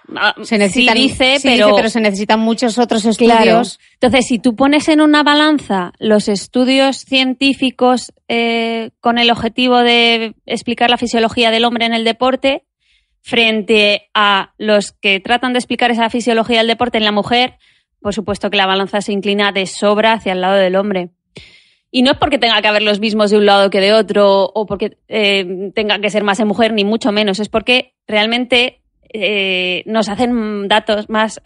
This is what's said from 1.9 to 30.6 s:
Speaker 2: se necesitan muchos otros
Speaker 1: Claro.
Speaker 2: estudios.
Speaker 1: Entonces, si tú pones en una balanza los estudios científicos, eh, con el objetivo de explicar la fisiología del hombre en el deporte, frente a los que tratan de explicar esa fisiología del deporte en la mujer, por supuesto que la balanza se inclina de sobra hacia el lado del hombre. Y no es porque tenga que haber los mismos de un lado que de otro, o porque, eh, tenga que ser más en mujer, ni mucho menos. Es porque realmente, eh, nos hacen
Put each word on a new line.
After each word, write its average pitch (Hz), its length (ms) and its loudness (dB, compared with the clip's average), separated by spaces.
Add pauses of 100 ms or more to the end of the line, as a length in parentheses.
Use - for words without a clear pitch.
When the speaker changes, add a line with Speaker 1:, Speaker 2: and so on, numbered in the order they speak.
Speaker 2:
se 233 100 -2
necesitan 214 400 0
muchos 226 380 -2
otros 233 240 0 (160)
Speaker 1:
Claro. 233 220 6
Speaker 2:
estudios. 226 400 2 (140)
Speaker 1:
Entonces, 247 320 2
si 247 120 -2
tú 233 180 0
pones 285 320 2
en 311 140 4
una 302 200 4
balanza 294 760 0
los 214 300 2
estudios 254 760 0
científicos, 262 1080 0 (160)
eh, 226 600 -4 (100)
con 240 180 0
el 233 120 2
objetivo 247 480 0
de 233 560 2 (120)
explicar 240 440 -4
la 240 80 2
fisiología 226 520 0
del 226 160 0
hombre 240 200 -2
en 226 80 -2
el 226 100 -4
deporte, 254 600 -2 (560)
frente 220 920 0
a 202 440 0
los 208 340 0
que 196 280 -2
tratan 247 320 -2
de 247 60 -2
explicar 247 320 -2
esa 226 200 0
fisiología 226 480 0
del 226 80 0
deporte 226 320 -2
en 220 60 0
la 208 80 0
mujer, 240 460 -2 (420)
por 202 140 -6
supuesto 202 360 -6
que 208 60 -4
la 196 100 2
balanza 196 340 -2
se 202 120 -6
inclina 202 400 -2
de 190 140 -4
sobra 208 480 0
hacia 202 180 -4
el 185 80 -4
lado 190 160 0
del 185 180 2
hombre. 190 360 -2 (840)
Y 254 80 2
no 262 100 4
es 285 40 0
porque 294 220 0
tenga 214 240 2
que 214 60 0
haber 214 140 2
los 208 180 -2
mismos 214 300 0
de 208 60 4
un 208 100 4
lado 196 240 4
que 202 100 0
de 196 120 2
otro, 202 520 2 (100)
o 214 120 -4
porque, 202 300 -8 (120)
eh, 196 680 -2
tenga 208 260 -2
que 208 100 -2
ser 208 140 -2
más 202 160 -2
en 214 80 0
mujer, 220 240 0
ni 208 120 0
mucho 214 280 -2
menos. 202 260 0
Es 208 120 -4
porque 247 440 -2 (140)
realmente, 240 720 -2 (320)
eh, 190 720 -4
nos 214 220 -2
hacen 214 600 -4